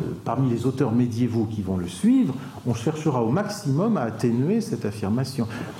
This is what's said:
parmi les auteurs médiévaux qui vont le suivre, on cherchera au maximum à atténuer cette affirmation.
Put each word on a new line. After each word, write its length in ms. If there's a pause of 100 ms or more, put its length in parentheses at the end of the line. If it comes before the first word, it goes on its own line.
(240)
parmi 240
les 160
auteurs 280
médiévaux 520
qui 160
vont 160
le 120
suivre, 440 (340)
on 60
cherchera 500
au 80
maximum 680
à 60
atténuer 580
cette 260
affirmation. 600 (340)